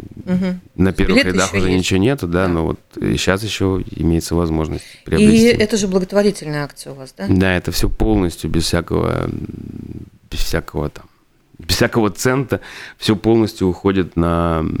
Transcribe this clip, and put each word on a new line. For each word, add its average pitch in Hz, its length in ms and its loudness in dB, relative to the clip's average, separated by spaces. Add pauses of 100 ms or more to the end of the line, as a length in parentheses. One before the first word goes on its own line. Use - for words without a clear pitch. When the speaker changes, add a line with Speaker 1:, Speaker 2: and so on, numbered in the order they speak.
(260)
Speaker 1:
Мгм. 185 360 -2 (140)
Speaker 2:
на 190 180 2
первых 190 300 2
Speaker 1:
Билеты - 60 0
Speaker 2:
рядах 95 180 2
Speaker 1:
ещё 98 100 -2
Speaker 2:
уже 92 140 2
Speaker 1:
есть. 92 80 2
Speaker 2:
ничего 92 200 0
нету, 117 280 0
да, 87 180 0
Speaker 1:
Да. 90 80 0
Speaker 2:
но 80 120 0
вот 76 140 -4 (180)
и - 200 -2
щас 98 260 0
ещё 95 380 -2 (140)
имеется 82 400 0
возможность 80 500 -2
Speaker 1:
И - 200 -20
Speaker 2:
приобрести. 214 420 6
Speaker 1:
это 226 300 2
же 196 100 -2
благотворительная 185 760 -2
акция 139 300 -14
у - 20 -14
вас, 135 220 -18
да? 190 100 -8
Speaker 2:
Да, 95 300 4
это 87 140 -4
всё - 180 0
полностью, 98 640 0
без 82 140 2
всякого, 82 580 -2
м, 82 160 -4 (920)
без - 120 -8
всякого 76 480 -2
там, - 160 -20 (520)
без - 180 -4
всякого 113 360 2
цента, 127 480 -2 (400)
всё 110 160 2
полностью 110 520 2
уходит 92 480 0
на 85 480 2 (180)